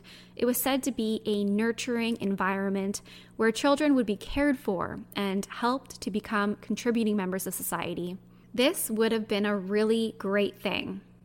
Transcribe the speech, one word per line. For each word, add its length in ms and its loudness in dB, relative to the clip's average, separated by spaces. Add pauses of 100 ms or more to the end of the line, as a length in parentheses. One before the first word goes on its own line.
(360)
it 100 0
was 160 2
said 220 2
to 80 0
be 340 -2
a 180 2
nurturing 760 0
environment 800 0 (340)
where 160 4
children 440 4
would 100 4
be 100 0
cared 440 0
for 400 -4 (160)
and 320 -2
helped 540 -4
to 100 -6
become 460 -2
contributing 580 0
members 320 -2
of 80 -6
society. 600 -4 (360)
This 380 2
would 200 4
have 160 0
been 200 2
a 100 2
really 600 2
great 420 0
thing, 400 -4 (240)